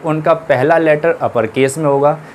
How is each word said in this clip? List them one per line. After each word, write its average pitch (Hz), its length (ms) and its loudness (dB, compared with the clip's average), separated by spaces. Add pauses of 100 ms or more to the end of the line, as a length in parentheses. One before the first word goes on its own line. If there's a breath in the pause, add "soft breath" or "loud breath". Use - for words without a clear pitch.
उनका 156 300 0
पहला 151 440 0
letter 160 440 0
upper 113 240 -2
case 135 320 -2
में 156 80 -2
होगा। 143 320 2 (160 loud breath)